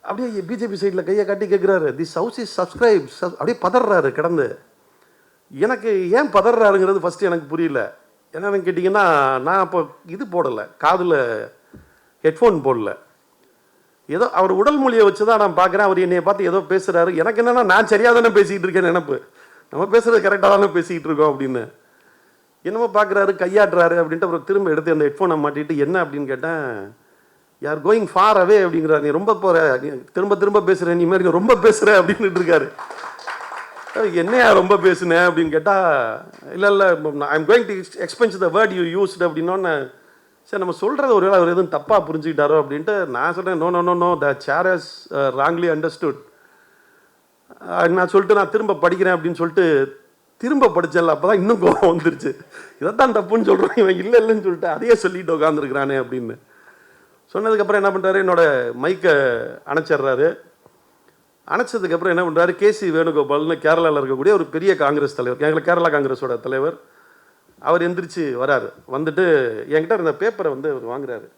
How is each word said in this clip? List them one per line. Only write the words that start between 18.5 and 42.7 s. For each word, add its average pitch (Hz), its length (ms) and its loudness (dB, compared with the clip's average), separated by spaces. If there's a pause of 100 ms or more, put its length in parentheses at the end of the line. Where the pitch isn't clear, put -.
இருக்கேன் 185 200 0
நினைப்பு, 143 400 -2 (480)
நம்ம 196 280 0
பேசுறது 226 220 4
கரெக்டா 196 180 0
தானே 202 280 4
பேசிக்கிட்டு 165 420 -4
இருக்கோம் 147 320 2
அப்படின்னு. 127 320 -6 (880)
என்னமோ 220 320 -4
பார்க்குறாரு, 196 380 2
கையாட்டுறாரு 180 680 2
அப்படின்ட்டு 165 260 -2
அப்புறம் 170 200 -4
திரும்ப 196 260 0
எடுத்து 156 220 0
அந்த 151 120 2
ஹெட்ஃபோனை 156 340 0
மாட்டிட்டு, 147 380 -4
"என்ன?" 165 280 -2
அப்படின்னு 143 220 -8
கேட்டேன். 127 680 -8 (640)
"You 139 40 -12
are 151 220 -6
going 214 280 2
far 208 240 4
away" 196 280 6
அப்படிங்கிறாரு. 156 340 0
"நீ 147 100 -2
ரொம்ப 202 260 0
போற, 160 460 2
நீ 147 60 -8 (240)
திரும்ப 202 240 -2
திரும்ப 202 240 2
பேசுற, 175 340 0
நீ 175 100 2
மாதிரி 180 260 2
ரொம்ப 202 240 2
பேசுற" 220 300 4
அப்படின்னுட்டு 180 840 2 (1200)
இருக்காரு. 214 180 -2
"என்னையா 214 400 4
ரொம்ப 190 240 4
பேசுனேன்?" 180 500 2
அப்படின்னு 165 220 2
கேட்டா, 160 280 0 (760)
"இல்ல, 196 140 0
இல்ல, 196 300 4 (220)
I 147 240 -2
am - 40 -4
going 208 340 2
to - 240 -10
expunge 190 360 -4
the 175 100 2
word 208 200 2
you 185 340 -2
used" 185 180 -4
அப்படின்னோடனே, 165 680 -2 (520)
சரி, 196 220 -8
நம்ம 175 160 -6
சொல்றத 269 320 -2
ஒருவேளை 196 220 4
அவர் 175 120 4
எதுவும் 175 220 0
தப்பா 170 400 -2
புரிஞ்சுக்கிட்டாரோ 151 560 0
அப்படின்ட்டு 160 420 -4